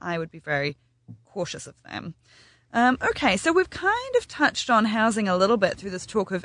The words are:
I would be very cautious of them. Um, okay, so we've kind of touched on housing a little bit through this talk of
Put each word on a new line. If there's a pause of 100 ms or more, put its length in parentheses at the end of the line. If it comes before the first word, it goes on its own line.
I
would
be
very (480)
cautious
of
them. (580)
Um, (120)
okay,
so
we've
kind
of
touched
on
housing
a
little
bit
through
this
talk
of